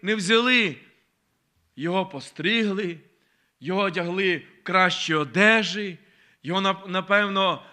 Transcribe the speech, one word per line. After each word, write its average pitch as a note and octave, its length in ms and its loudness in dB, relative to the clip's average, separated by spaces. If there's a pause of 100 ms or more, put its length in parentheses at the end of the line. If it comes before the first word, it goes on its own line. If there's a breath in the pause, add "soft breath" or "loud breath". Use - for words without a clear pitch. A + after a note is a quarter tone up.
не G3+ 120 -2
взяли. A3 600 2 (1000)
Його F3 300 -2
постригли, F#3 920 -4 (600)
його F#3 200 -2
одягли F3+ 560 0 (240)
в - 20 -20
кращі F3+ 520 2
одежі, F#3 840 2 (440 soft breath)
його, F3 180 -2
нап-, F#3+ 280 -2
напевно, G3 760 0 (100)